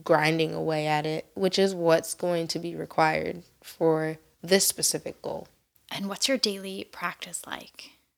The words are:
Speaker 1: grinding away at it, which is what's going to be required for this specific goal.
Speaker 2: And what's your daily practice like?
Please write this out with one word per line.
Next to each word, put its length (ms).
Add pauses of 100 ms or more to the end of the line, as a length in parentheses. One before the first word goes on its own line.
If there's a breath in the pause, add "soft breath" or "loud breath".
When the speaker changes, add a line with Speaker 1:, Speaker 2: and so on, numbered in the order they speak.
Speaker 1:
grinding 500
away 340
at 180
it, 300
which 240
is 160
what's 400
going 320
to 120
be 160
required 680 (180)
for 560 (240)
this 240
specific 560
goal. 260 (440)
Speaker 2:
And 180
what's 180
your 100
daily 540
practice 540
like? 460 (260)